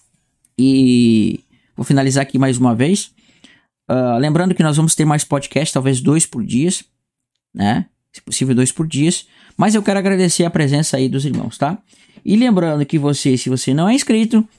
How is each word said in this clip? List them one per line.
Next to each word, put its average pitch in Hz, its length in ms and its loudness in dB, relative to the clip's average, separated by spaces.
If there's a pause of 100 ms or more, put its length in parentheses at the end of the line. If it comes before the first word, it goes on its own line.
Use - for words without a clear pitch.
(560)
E 120 840 2 (340)
vou 139 100 -8
finalizar 135 380 -2
aqui 135 160 -4
mais 131 200 0
uma 123 160 2
vez. 143 360 -2 (760)
Ah, 123 300 -2
lembrando 156 360 0
que - 80 0
nós 151 140 2
vamos 160 180 2
ter 160 100 0
mais 151 200 0
podcast, 143 480 -4
talvez 131 280 -2
dois 147 260 0
por 113 180 -8
dia, 117 240 0 (840)
né? 110 340 -2 (260)
Se - 80 -20
possível, - 340 -2
dois 127 160 2
por 160 160 -6
dia. 156 240 0 (460)
Mas 202 180 2
eu 214 80 0
quero 202 160 0
agradecer 185 460 0
a 170 60 0
presença 147 480 0
aí 131 100 0
dos 135 160 -4
irmãos, 120 320 -6
tá? 156 220 -4 (440)
E 196 140 2
lembrando 175 480 2
que 156 140 -2
você, 143 400 0
se - 100 -4
você 127 240 -2
não 160 160 2
é 233 60 2
inscrito, 220 520 2 (120)